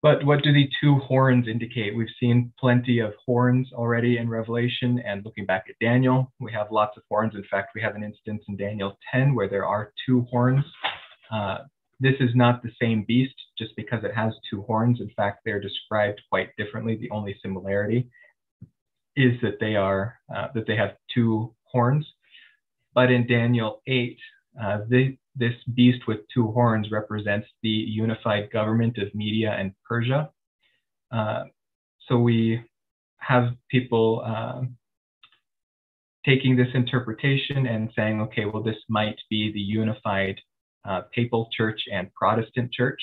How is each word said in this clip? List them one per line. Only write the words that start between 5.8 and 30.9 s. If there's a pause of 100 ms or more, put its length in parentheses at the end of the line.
Daniel,
we
have
lots
of
horns.
In
fact,
we
have
an
instance
in
Daniel (140)
ten
where
there
are (140)
two
horns. (680)
Uh, (400)
this
is
not
the (100)
same
beast (240)
just
because
it
has (140)
two
horns.
In
fact,
they're
described (100)
quite
differently.
The
only
similarity (1080)
is
that
they
are, (140)
uh,
that
they
have (160)
two (100)
horns. (880)
But
in
Daniel
eight, (440)
uh,
the, (180)
this (200)
beast
with (120)
two
horns
represents (160)
the
unified
government
of
Media
and (160)
Persia. (800)